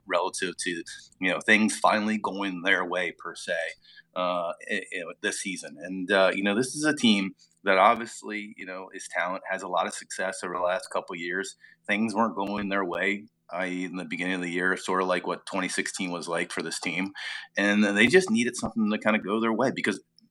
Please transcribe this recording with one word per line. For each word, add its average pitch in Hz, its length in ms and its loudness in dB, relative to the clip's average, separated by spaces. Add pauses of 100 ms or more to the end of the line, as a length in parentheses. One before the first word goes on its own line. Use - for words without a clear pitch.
relative 90 480 -2
to, 85 280 -4 (360)
you 92 100 0
know, 82 120 0
things 107 360 4
finally 107 400 2
going 98 440 -4
their 92 240 2
way 87 340 -2
per 82 160 -10
se, - 160 -6 (640)
uh, 90 380 -2 (180)
i-, 98 100 -2 (120)
you 92 80 -6
know, 85 100 -10 (100)
this 101 200 -2
season. 87 400 -8
And, 90 280 -6
uh, 95 240 6
you 98 80 -4
know, 101 140 2
this 127 180 0
is 151 120 -2
a 147 100 2
team 101 400 4 (300)
that 95 120 4
obviously, 107 800 2
you 98 100 -14
know, 92 280 -10
is 92 200 -12
talent, 90 380 -2
has 95 100 -4
a 98 60 -8
lot 90 200 0
of 104 60 -6
success 95 480 -6
over 98 120 -4
the 90 80 -2
last 90 260 0
couple 92 280 -6
of 85 40 -8
years. 90 380 -4 (300)
Things 107 280 0
weren't 110 220 2
going 101 320 -2
their 98 160 0
way, 95 400 -2 (260)
I 90 160 -4
E 90 160 -4
in 92 140 -6
the 90 80 -6
beginning 87 300 -4
of 90 60 -2
the 90 80 -4
year, 90 280 2
sorta 92 260 0
like 90 240 0
what 87 180 -4
twenty 92 220 -2
sixteen - 440 -2
was 85 180 -6
like 85 200 -2
for - 120 -4
this 80 180 -4
team. 90 320 -2 (460)
And 101 260 6
they 104 240 6
just 180 240 6
needed 117 240 0
something 110 340 0
to 107 80 0
kinda 107 220 2
go 101 220 -2
their 113 100 2
way 113 240 2
because, 95 260 -2 (300)